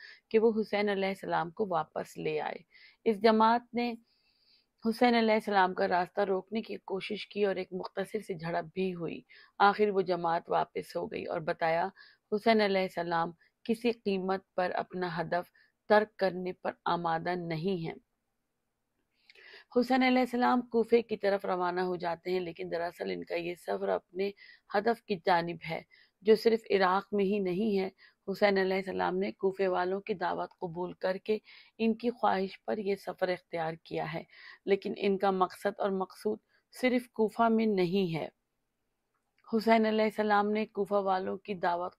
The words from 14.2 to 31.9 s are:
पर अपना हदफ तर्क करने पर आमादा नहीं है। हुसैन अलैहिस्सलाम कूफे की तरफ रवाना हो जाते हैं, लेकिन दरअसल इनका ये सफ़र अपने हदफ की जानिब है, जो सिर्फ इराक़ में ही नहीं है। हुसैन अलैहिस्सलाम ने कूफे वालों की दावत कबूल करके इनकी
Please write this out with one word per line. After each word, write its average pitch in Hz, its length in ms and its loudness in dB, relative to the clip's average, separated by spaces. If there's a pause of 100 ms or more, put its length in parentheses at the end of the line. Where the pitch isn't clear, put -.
पर 180 140 0
अपना 180 380 -4
हदफ 170 400 -4 (400)
तर्क 214 200 6 (100)
करने 185 320 -2 (120)
पर - 100 -4 (140)
आमादा 170 480 -2
नहीं 170 480 -4
है। 160 120 -8 (1800)
हुसैन 254 300 4
अलैहिस्सलाम 247 560 2
कूफे 233 400 2
की 220 140 -6
तरफ 196 300 0
रवाना 180 360 -2
हो 180 160 -2
जाते 170 340 -6
हैं, 185 100 0
लेकिन 175 280 -8
दरअसल 175 420 -4
इनका 175 240 -6
ये 170 200 -4
सफ़र 196 340 -6
अपने 196 440 -2 (420)
हदफ 226 320 0
की 202 80 -2
जानिब 170 480 0
है, 160 200 -8 (420)
जो 214 100 8
सिर्फ 220 360 2
इराक़ 190 440 2
में 202 100 4
ही 202 140 0
नहीं 196 380 0
है। 190 140 -2 (360)
हुसैन 196 320 2
अलैहिस्सलाम 190 560 0
ने 202 160 -2
कूफे 190 360 -2
वालों 180 320 0
की 208 140 -6
दावत 175 360 -4 (140)
कबूल 175 380 -6
करके 196 380 -2 (400)
इनकी 226 300 0